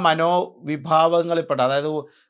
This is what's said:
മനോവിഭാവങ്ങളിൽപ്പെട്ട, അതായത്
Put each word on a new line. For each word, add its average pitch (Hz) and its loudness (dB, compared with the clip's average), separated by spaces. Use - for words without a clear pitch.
മനോവിഭാവങ്ങളിൽപ്പെട്ട, 165 0
അതായത് 139 0